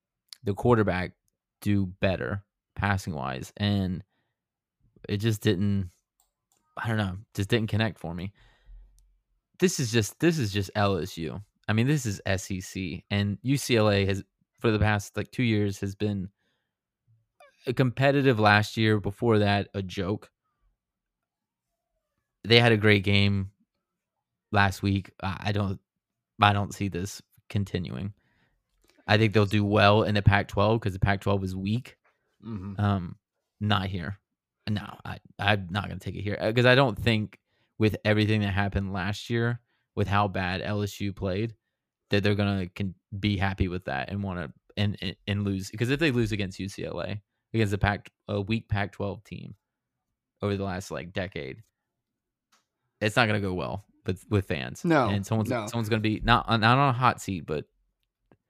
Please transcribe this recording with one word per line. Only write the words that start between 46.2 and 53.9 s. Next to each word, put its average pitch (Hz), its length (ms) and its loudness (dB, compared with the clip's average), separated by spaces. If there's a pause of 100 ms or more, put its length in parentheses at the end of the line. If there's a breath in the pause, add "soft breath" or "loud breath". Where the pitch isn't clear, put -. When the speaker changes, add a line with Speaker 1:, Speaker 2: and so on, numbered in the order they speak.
Speaker 1:
against 98 280 -6
U 95 80 -6
C - 160 -12
L 80 180 -8
A, 107 180 -8 (320)
against 107 220 0
a 95 40 -2
Pac-, 98 320 -2 (180)
a 101 120 -4
weak 110 280 -4
Pac-twelve 101 560 -6
team 85 320 -16 (840)
over 101 140 -2
the 95 80 -6
last, 95 280 -8
like, 82 200 -10
decade, 82 520 -8 (1400)
it's 107 160 -2
not 120 100 4
gonna 98 140 0
go 95 120 -2
well 85 320 -6 (220)